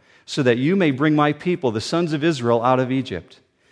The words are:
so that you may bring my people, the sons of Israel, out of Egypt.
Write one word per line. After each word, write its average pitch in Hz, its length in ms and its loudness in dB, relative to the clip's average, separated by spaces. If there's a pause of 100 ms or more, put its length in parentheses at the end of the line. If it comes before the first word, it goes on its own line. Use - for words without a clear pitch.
(240)
so - 180 -4
that 123 160 4
you 143 160 0
may 180 160 2
bring 147 240 0
my 151 180 2
people, 151 380 -2
the 110 100 -2
sons 165 320 -2
of 147 120 -2
Israel, 120 380 0
out 127 180 2
of 127 100 -2
Egypt. 123 500 -6 (320)